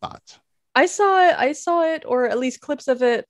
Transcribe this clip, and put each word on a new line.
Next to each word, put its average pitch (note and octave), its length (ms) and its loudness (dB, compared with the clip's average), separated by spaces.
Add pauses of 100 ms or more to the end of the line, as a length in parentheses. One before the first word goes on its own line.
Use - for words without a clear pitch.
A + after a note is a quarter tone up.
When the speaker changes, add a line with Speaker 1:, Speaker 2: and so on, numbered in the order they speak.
Speaker 1:
thoughts? - 380 -16 (360)
Speaker 2:
I C4+ 120 4
saw F#4+ 420 2
it. D#4 80 2
I C4 140 0
saw E4+ 320 -2
it, D#4+ 220 -4
or B3+ 220 -2
at A3 120 -4
least B3+ 220 -6
clips - 260 -8
of B3+ 160 0
it A#3+ 260 0